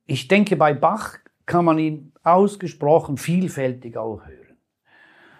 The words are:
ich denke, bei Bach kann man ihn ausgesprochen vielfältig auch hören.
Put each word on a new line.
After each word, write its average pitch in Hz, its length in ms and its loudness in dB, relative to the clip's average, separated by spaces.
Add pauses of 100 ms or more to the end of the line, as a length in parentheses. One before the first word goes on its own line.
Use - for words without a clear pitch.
ich 131 200 -6
denke, 196 300 2
bei 151 160 4
Bach 170 440 -2 (280)
kann 175 200 0
man 160 120 4
ihn 156 340 -4 (120)
ausgesprochen 165 960 2
vielfältig 127 800 -4
auch 110 280 -10
hören. - 120 -20 (1040)